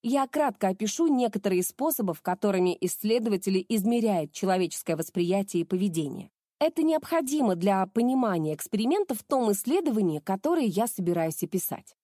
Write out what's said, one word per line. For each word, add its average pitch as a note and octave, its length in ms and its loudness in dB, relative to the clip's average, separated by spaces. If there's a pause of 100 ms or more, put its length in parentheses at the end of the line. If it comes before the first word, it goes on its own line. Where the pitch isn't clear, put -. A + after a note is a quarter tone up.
Я C4 240 0
кратко B3+ 440 0
опишу G#3+ 360 -2
некоторые G#3+ 560 2
способы, A#3 640 -2
которыми F#3 580 2
исследователи G3 880 0
измеряют G#3+ 600 0
человеческое F#3 640 -2
восприятие F3 680 -2
и E3 40 -2
поведение. E3 680 -4 (280)
Это E4 220 0
необходимо D4+ 760 0
для F#3+ 300 2
понимания G#3+ 720 0
эксперимента C4 580 -2
в G#3 80 -6
том B3 300 0
исследовании, A3 680 0
которое C4+ 480 0
я G#3 220 0
собираюсь E3+ 560 -2
описать. - 500 -6 (100)